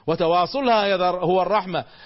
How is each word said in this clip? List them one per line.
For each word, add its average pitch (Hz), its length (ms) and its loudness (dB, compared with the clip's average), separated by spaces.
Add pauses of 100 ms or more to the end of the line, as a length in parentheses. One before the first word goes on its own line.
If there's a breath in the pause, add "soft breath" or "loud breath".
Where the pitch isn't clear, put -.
وتواصلها 180 800 0
يذر-، 180 380 0
هو 180 180 2
الرحمة. 185 420 -2 (220 loud breath)